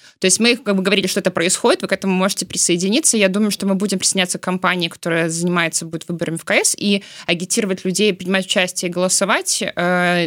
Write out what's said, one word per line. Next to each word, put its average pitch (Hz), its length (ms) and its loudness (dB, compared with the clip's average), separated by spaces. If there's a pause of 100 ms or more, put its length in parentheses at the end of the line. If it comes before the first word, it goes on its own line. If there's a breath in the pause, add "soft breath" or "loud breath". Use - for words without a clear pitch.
(180 soft breath)
То - 80 2
есть 185 140 4
мы 240 160 4
как 208 200 -2
бы 190 60 2
говорили, 196 240 2
что 196 140 -2
это 185 100 0
происходит, 180 520 2
вы 196 60 -4
к - 40 -6
этому 196 220 0
можете 190 320 0
присоединиться. 196 720 0
Я 202 120 4
думаю, 208 220 2
что 196 160 -4
мы 196 80 2
будем 190 240 -2
присоединяться 180 400 0
к - 40 -16
компании, 180 460 0
которая 165 400 -2
занимается, 170 580 0
будет 160 220 -10
выборами 165 280 -4
в - 80 -12
К - 100 -2
С, 381 240 2
и 202 240 0 (240 loud breath)
агитировать 185 580 -2
людей 190 280 2
принимать 185 340 -2
участие 180 440 -2
и - 40 -4
голосовать, 196 680 0
э, 175 640 0